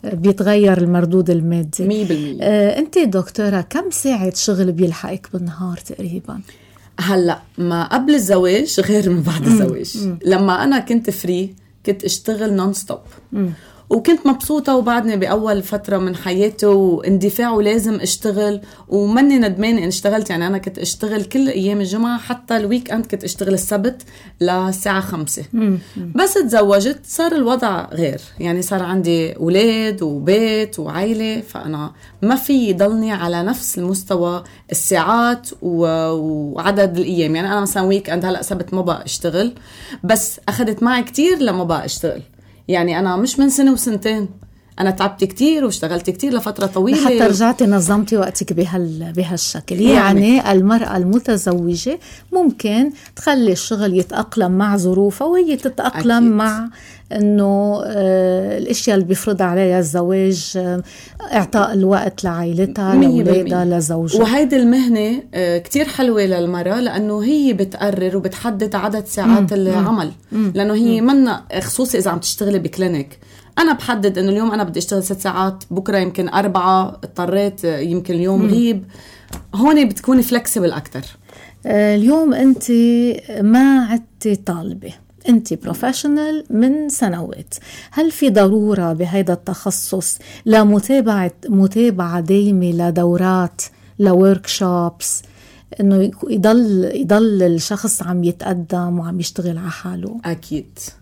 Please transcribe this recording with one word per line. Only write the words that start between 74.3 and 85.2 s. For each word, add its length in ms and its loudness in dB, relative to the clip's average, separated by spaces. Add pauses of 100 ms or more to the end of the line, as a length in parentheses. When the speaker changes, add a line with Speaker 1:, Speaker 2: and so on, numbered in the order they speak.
Speaker 2:
أنا 120 -2
بدي 140 -6
أشتغل 260 -2
ست 160 -6
ساعات، 500 -4
بكرة 280 -2
يمكن 300 -2
أربعة، 600 2
اضطريت، 760 -4
آه، 140 0
يمكن 360 -4
اليوم 280 0
Speaker 1:
مم. 80 2
Speaker 2:
غيب. 340 2 (720)
هون 340 4
بتكوني 340 2
flexible 500 -2
أكتر. 280 -10 (640)
Speaker 1:
آه، 300 4
اليوم 380 4
أنت 360 2 (720)
ما 440 6
عدتي 520 -2
طالبة، 560 -8 (360)